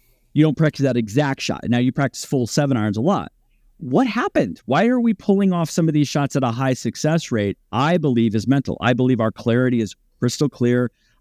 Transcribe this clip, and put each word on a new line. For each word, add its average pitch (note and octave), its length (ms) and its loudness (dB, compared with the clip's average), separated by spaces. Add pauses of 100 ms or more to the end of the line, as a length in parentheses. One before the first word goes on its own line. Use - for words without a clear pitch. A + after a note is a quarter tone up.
(340)
You D3+ 100 4
don't D3+ 120 0
practice D3 280 0
that B2+ 120 2
exact C3 440 -2
shot. - 280 -6
Now A#2+ 100 2
you B2+ 120 0
practice - 340 -4
full B2+ 220 -2
seven C#3 300 0
irons G#2+ 200 -2
a A2 40 -4
lot. C#3 320 -2 (460)
What E3 280 0
happened? G#3 600 -2
Why D#3 200 2
are B3 140 2
we A#3 140 2
pulling G3 380 2
off E3+ 180 -2
some E3 180 0
of D3+ 60 0
these D3 140 2
shots C#3+ 280 -2
at C3+ 80 0
a A#2 80 0
high C3 220 -2
success D#3 580 -2
rate?" G2+ 260 -2 (140)
I C#3+ 260 2
believe A#2 380 2
is G#2+ 100 -2
mental. C3 340 0
I B2 120 2
believe B2+ 260 2
our A2+ 140 0
clarity B2 480 0
is G#2 160 -4 (240)
crystal B2+ 280 0
clear. B2 440 0 (280)